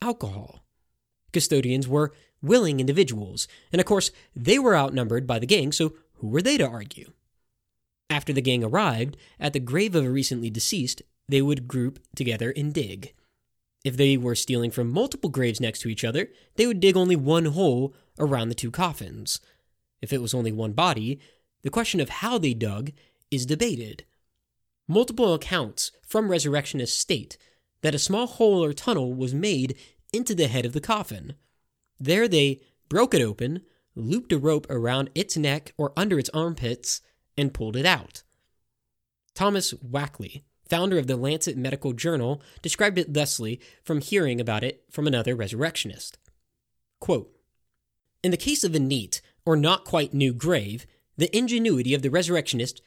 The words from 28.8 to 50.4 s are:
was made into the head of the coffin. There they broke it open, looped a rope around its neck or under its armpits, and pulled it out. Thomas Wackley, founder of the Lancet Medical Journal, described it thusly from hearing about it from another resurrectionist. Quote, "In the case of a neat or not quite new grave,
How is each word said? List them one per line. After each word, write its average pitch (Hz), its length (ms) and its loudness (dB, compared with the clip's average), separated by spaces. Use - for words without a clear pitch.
was 127 180 -2
made 139 440 0
into 233 220 -2
the 160 140 4
head 120 180 0
of 120 60 -4
the 147 80 -2
coffin. 139 540 -6
There 180 280 2
they 143 340 4
broke 220 260 4
it 143 80 6
open, 120 400 -2
looped 143 380 -2
a 156 60 2
rope 143 300 2
around 127 460 -2
its 196 220 -2
neck 147 420 -2
or 143 180 -2
under 190 220 2
its - 120 -2
armpits, 151 720 -4
and 139 180 0
pulled 110 220 -6
it 139 100 0
out. - 380 -2
Thomas 196 400 0
Wackley, 135 680 -8
founder 180 300 2
of 131 80 0
the 131 100 0
Lancet 143 400 -2
Medical 135 360 -4
Journal, 143 500 -2
described 202 380 0
it 151 160 -2
thusly 120 460 -2
from 151 160 -2
hearing 139 400 0
about 110 240 -2
it - 260 -6
from 151 160 -2
another 123 300 0
resurrectionist. 110 800 -6
Quote, - 320 -2
"In 185 80 2
the 175 40 0
case 285 280 0
of 165 100 0
a 151 60 2
neat 131 400 -2
or 160 120 4
not 165 280 2
quite 156 280 0
new 135 200 2
grave, 120 540 -2